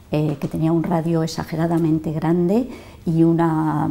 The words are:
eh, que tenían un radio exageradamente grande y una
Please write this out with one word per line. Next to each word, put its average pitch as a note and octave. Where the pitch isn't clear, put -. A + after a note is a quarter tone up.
eh, D3+
que -
tenían D#3+
un E3
radio E3
exageradamente D#3+
grande F3
y E3
una D#3